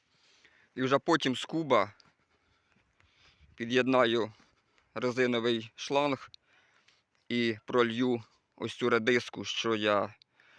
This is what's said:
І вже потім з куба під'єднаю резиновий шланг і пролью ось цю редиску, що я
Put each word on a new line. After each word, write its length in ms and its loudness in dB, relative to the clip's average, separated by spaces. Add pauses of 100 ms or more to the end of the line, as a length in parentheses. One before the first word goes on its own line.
(760)
І 60 -8
вже 180 2
потім 360 2
з 100 -8
куба 480 0 (1600)
під'єднаю 800 2 (600)
резиновий 840 -2
шланг 560 -4 (960)
і 360 0
пролью 580 0 (320)
ось 180 -8
цю 160 -2
редиску, 560 0
що 300 -4
я 400 0 (440)